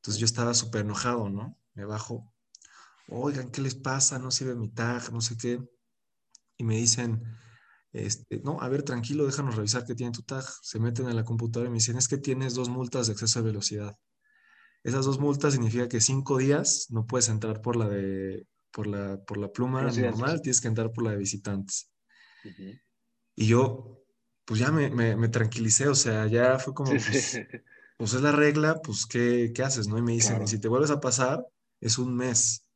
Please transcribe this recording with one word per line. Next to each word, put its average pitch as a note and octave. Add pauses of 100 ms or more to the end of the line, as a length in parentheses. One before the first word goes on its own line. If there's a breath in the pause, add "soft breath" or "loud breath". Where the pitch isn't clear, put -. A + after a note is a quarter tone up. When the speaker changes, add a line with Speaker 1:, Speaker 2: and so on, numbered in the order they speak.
Speaker 1:
Entonces G#2
yo A2+
estaba A#2+
súper A2+
enojado, G#2
¿no? G#2 (180)
Me G2+
bajo, G#2+ (760 loud breath)
"Oigan, C3
¿qué C#3
les C3
pasa? C3+
No B2+
sirve B2+
mi A2+
tag, A#2
no A#2
sé A#2
qué". A#2+ (1000)
Y B2
me A2+
dicen, A#2 (720 loud breath)
este, -
"No, C#3+
a B2
ver, C#3
tranquilo, C3+
déjanos C3+
revisar A2
qué B2
tiene A#2+
tu A#2+
tag". C3 (180)
Se -
meten A#2+
en A#2
la A2
computadora A#2
y B2
me A#2
dicen, A2+
"Es C3
que C#3
tienes C3
dos B2
multas B2
de G#2+
exceso A2+
de A2
velocidad. G#2 (880 soft breath)
Esas C3
dos C3+
multas C#3+
significa A#2+
que A#2+
cinco C3+
días C#3+
no A2+
puedes B2
entrar A2
por A#2+
la A2
de, F#2+ (260)
por G#2+
la, G2+
por G2+
la G2+
pluma C3
Speaker 2:
Residentes. -
Speaker 1:
normal, A#2+
tienes C3
que A#2+
entrar A2+
por A#2
la G#2+
de G2+
visitantes". G2 (540 loud breath)
Speaker 2:
Ujú. F#2+ (560)
Speaker 1:
Y A2
yo, A#2 (400)
pues, A2
ya C3
me, D3+
me, A2+
me A2+
tranquilicé, A2+
o C#3+
sea, A2
ya B2
fue C3+
como, C#3
Speaker 2:
Sí, -
sí. -
Speaker 1:
pues, B2+ (500 loud breath)
pues, A2
es B2+
la D3
regla, D3+
pues, -
¿qué, A#2+
qué C3
haces, B2
no? A2
Y A#2
me A#2
dicen, A#2
Speaker 2:
Claro. G#2+
Speaker 1:
"Y G#2
si G#2+
te A2+
vuelves C#3
a D3
pasar, C3 (360)
es A2+
un B2
mes". -